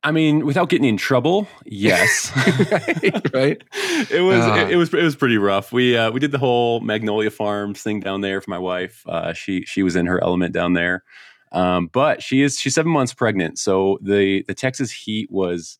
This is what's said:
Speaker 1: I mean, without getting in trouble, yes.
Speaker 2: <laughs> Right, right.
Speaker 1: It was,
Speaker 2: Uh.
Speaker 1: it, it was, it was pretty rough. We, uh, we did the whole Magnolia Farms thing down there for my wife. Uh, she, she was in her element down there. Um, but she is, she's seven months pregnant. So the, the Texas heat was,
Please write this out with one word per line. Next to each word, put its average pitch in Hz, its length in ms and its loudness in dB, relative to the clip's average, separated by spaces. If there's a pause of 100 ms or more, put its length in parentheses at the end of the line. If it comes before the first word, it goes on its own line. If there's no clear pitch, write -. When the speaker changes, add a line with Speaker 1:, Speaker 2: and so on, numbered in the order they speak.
Speaker 1:
I 151 80 0
mean, 156 360 2
without 175 220 2
getting 156 200 2
in 107 80 2
trouble, 160 500 0 (160)
yes. 98 720 0
Speaker 2:
<laughs> 135 360 2
Right, 196 640 -2
right. 135 280 0 (460)
Speaker 1:
It 175 140 2
was, 185 200 4
Speaker 2:
Uh. 113 120 4 (100)
Speaker 1:
it, - 60 -2
it 170 60 2
was, 170 180 2
it 165 80 4
was 151 120 2
pretty 120 220 2
rough. 98 340 2
We, 123 240 2
uh, 113 140 2
we 123 100 -4
did 147 120 0
the 139 80 -2
whole 120 420 2
Magnolia 107 480 -2
Farms 104 540 -6
thing 107 160 -4
down 98 220 -6
there 98 200 -4
for - 80 -14
my 92 80 -6
wife. 90 500 -6
Uh, 85 260 -4
she, 92 320 -6
she - 180 -2
was 90 120 0
in 87 120 0
her 90 160 0
element 87 320 0
down 87 180 0
there. 87 300 -2 (480)
Um, 90 420 2
but 139 300 2
she 131 180 2
is, 139 180 2
she's 135 140 -2
seven 165 180 2
months 135 220 0
pregnant. 95 460 -2
So 95 420 2
the, 98 460 2
the - 80 -8
Texas 131 360 -4
heat 107 380 -8
was, 87 500 -4